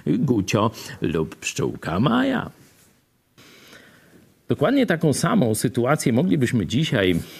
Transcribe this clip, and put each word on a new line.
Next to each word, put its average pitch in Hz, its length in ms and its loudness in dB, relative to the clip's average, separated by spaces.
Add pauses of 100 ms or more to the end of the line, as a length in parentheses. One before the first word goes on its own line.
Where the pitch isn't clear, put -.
Gucio 113 640 0 (300)
lub 80 340 -4
pszczółka - 640 -6
Maja. 247 520 -2 (2000)
Dokładnie 220 380 2
taką 160 280 2
samą 151 420 2
sytuację 127 580 0
moglibyśmy 127 520 2
dzisiaj 101 500 2 (240)